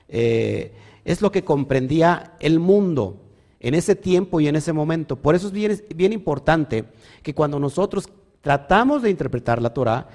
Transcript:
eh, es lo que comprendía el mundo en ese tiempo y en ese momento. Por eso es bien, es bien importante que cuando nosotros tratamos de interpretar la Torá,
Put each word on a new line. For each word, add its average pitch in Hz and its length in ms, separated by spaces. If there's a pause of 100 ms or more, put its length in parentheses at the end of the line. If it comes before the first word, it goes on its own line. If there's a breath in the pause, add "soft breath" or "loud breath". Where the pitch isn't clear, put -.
eh, 113 680 (320 soft breath)
es 175 160
lo 202 100
que 196 120
comprendía 143 960
el 160 200
mundo 165 640 (380 soft breath)
en 123 140
ese 175 220
tiempo 185 440
y 151 80
en 147 80
ese 156 180
momento. 156 420
Por 147 200
eso 185 120
es 190 60
bien, 208 180
es 202 120 (120)
bien 190 180
importante 151 720 (380 soft breath)
que 151 100
cuando 147 260
nosotros 185 500 (320)
tratamos 202 600
de 233 80
interpretar 123 520
la 117 120
Torá, 123 420